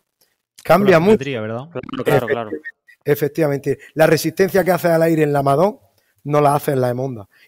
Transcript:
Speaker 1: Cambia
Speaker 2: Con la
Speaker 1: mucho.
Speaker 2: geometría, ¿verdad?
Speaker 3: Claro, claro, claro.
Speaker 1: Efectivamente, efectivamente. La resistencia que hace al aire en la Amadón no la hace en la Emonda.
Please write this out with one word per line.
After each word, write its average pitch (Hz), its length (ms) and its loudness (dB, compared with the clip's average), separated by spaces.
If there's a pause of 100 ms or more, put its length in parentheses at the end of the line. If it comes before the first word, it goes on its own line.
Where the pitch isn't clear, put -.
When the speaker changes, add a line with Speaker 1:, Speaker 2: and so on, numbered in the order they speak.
(640)
Speaker 1:
Cambia 185 220 2
Speaker 2:
Con 190 60 4
la 165 80 6
Speaker 1:
mucho. 175 80 0
Speaker 2:
geometría, 143 340 0
¿verdad? 117 300 -8
Speaker 3:
Claro, - 320 -10
claro, 127 240 0
claro. 117 220 -4
Speaker 1:
Efectivamente, 104 200 -12 (340)
efectivamente. 143 760 -2 (160)
La 160 120 2
resistencia 170 560 0
que 180 80 0
hace 175 160 -2
al 165 160 2
aire 160 200 2
en 147 100 0
la 147 60 0
Amadón 143 400 2 (440)
no 147 180 0
la 143 140 4
hace 147 160 -2
en 131 100 0
la 123 80 0
Emonda. 123 380 -8 (200)